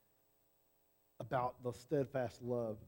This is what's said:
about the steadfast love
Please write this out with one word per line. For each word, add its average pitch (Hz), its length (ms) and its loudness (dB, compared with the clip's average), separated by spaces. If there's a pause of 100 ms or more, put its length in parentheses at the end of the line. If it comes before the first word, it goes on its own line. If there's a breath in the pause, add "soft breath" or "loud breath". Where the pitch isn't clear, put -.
(1200 soft breath)
about 123 440 0
the 123 80 0
steadfast 127 720 0
love 120 360 -2 (100)